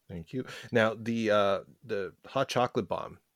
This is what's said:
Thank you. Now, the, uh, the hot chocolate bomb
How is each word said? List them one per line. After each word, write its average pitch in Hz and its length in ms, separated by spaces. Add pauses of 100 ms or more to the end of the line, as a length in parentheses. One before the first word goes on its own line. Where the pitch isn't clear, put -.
Thank 87 240
you. 127 120 (260)
Now, 113 240
the, 113 360
uh, 101 300 (240)
the 98 300 (120)
hot 135 220
chocolate 120 400
bomb - 300 (180)